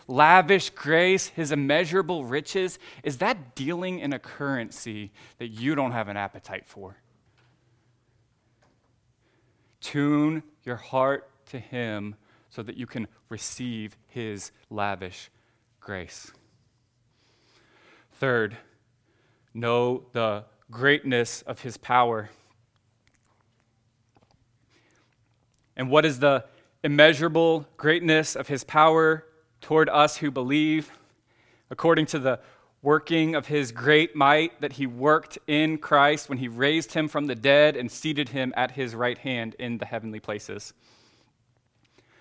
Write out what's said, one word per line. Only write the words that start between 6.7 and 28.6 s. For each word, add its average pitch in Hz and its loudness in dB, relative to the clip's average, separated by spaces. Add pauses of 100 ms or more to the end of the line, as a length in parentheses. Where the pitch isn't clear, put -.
Tune 147 0 (200)
your 123 -8
heart 135 -2 (180)
to 135 -14
him 107 -8 (340)
so - -14
that 110 -14
you 123 -10
can 117 -10 (220)
receive 110 -10 (100)
his 110 -10 (180)
lavish 98 -8 (480)
grace. - -14 (1800)
Third, 117 -2 (1000)
know 120 -2
the 110 -2 (280)
greatness 127 0
of - -12
his 120 -12
power. 117 2 (3500)
And 127 -6
what 151 6
is 139 0
the 135 4 (380)
immeasurable 156 4 (100)
greatness 156 2
of 131 -8
his 139 -4